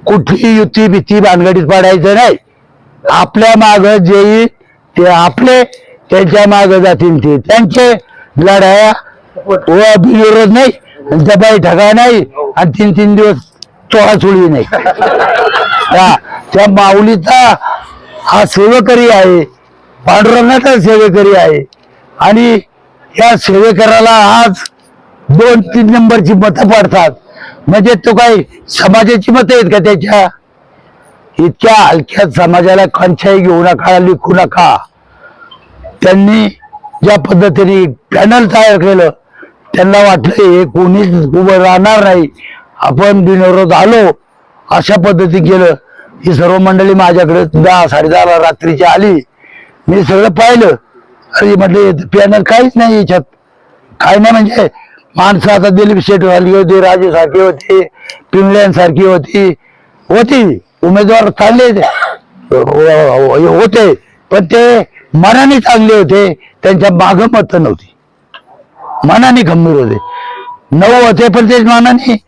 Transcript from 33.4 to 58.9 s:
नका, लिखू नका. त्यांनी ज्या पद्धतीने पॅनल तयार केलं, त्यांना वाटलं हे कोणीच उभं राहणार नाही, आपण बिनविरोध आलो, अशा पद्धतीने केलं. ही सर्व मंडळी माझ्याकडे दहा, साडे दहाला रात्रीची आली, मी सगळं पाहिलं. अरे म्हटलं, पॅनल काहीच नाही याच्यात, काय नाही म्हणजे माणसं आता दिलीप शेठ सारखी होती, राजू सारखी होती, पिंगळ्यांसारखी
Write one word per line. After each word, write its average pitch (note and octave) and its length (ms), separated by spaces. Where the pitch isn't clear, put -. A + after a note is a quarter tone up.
नका, F3+ 360
लिखू F3+ 360
नका. E3+ 420
त्यांनी G3+ 460
ज्या G3+ 180
पद्धतीने F#3+ 720
पॅनल A3 540
तयार G#3+ 320
केलं, F3+ 320
त्यांना G3 220
वाटलं G3 440
हे F3+ 220
कोणीच F3+ 600
उभं F#3 320
राहणार F#3 460
नाही, F3+ 220
आपण F#3 460
बिनविरोध F#3 480
आलो, G3 380
अशा E3 240
पद्धतीने F3+ 560
केलं. F#3 240
ही F3+ 80
सर्व F3 240
मंडळी F#3+ 360
माझ्याकडे F3 500
दहा, F3 320
साडे D3+ 220
दहाला F3 300
रात्रीची E3 460
आली, F3+ 300
मी F#3+ 140
सगळं F#3+ 260
पाहिलं. A3+ 380
अरे G#3 200
म्हटलं, F#3 520
पॅनल G3+ 360
काहीच B3 340
नाही A3+ 200
याच्यात, F3+ 240
काय F#3+ 160
नाही A3 160
म्हणजे A3 360
माणसं G3 340
आता G3+ 180
दिलीप G3+ 340
शेठ F#3+ 220
सारखी F3+ 260
होती, F#3+ 300
राजू F#3 320
सारखी E3 280
होती, F#3+ 420
पिंगळ्यांसारखी F#3+ 760